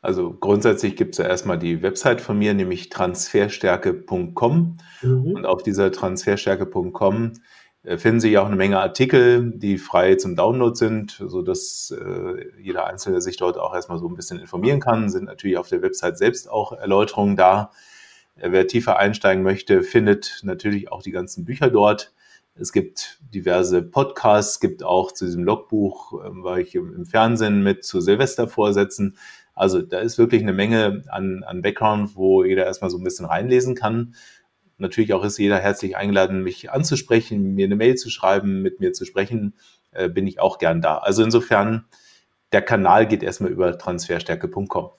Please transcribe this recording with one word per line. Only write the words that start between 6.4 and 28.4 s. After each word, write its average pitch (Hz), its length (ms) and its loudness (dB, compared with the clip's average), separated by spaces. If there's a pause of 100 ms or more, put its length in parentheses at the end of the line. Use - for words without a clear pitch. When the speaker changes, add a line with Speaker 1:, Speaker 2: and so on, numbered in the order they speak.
Speaker 1:
punkt 90 280 -6
com, 107 400 0 (500)
äh, 87 140 -6
finden 113 220 4
Sie 110 100 2
ja 101 120 6
auch 98 40 2
eine 101 100 -2
Menge 95 240 2
Artikel, 123 760 4
die 101 220 -2
frei 92 380 4
zum 92 200 -4
Download 117 400 2
sind, 110 500 -2
sodass, 92 760 -6
äh, 92 600 -10
jeder 90 240 -6
Einzelne 92 360 -4
sich 90 160 -8
dort 90 200 -2
auch - 160 -6
erstmal 87 240 -8
so 85 100 -8
ein - 80 -8
bisschen - 240 -12
informieren 131 400 -2
kann. 113 300 0
Sind 92 160 -4
natürlich 92 320 -4
auf 87 100 -6
der 90 140 -2
Website 90 360 -4
selbst 92 320 0
auch 107 240 -4
Erläuterungen 101 640 0
da. 98 360 4 (640)
Äh, 90 160 -6
wer 92 160 4
tiefer 113 300 0
einsteigen 101 460 2
möchte, 95 380 2
findet 104 640 2
natürlich 101 480 -6
auch 98 100 -10
die 95 100 -12
ganzen 90 320 -10
Bücher 135 260 0
dort. 104 440 2 (400)
Es - 180 -12
gibt - 480 -4 (140)
diverse 90 480 2
Podcasts, 104 800 2
gibt - 240 -4
auch 92 280 0
zu - 140 -8
diesem 87 180 -4
Logbuch, 101 800 -4
ähm, 92 200 -16
war 92 160 -4
ich - 160 -6
im, 87 200 -6
im 87 100 -12
Fernsehen 110 580 2
mit 98 200 0
zu - 160 -4
Silvestervorsätzen. 101 1160 0 (400)